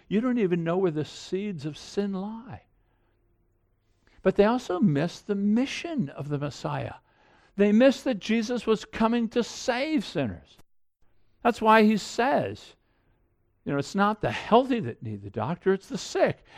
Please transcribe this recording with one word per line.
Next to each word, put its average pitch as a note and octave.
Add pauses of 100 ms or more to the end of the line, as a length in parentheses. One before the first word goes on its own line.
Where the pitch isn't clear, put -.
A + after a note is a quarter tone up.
you F#3+
don't B3
even F3
know E3+
where F#3+
the D3+
seeds F#3
of D3+
sin G3+
lie." G#3 (1600)
But F#3+
they G3+
also B3
missed E3
the G#3
mission A3
of C#3+
the D3
Messiah. C3+ (600)
They G#3
missed B3
that B3
Jesus A3+
was A3
coming A3+
to B3
save C4
sinners. A2 (840)
That's A#3+
why A3
he G#3+
says, G3 (880)
you D#3
know, C#3+
"It's -
not G#3
the B2
healthy B3
that A#2
need G#2
the G2+
doctor, E3
it's F#3+
the -
sick." - (140)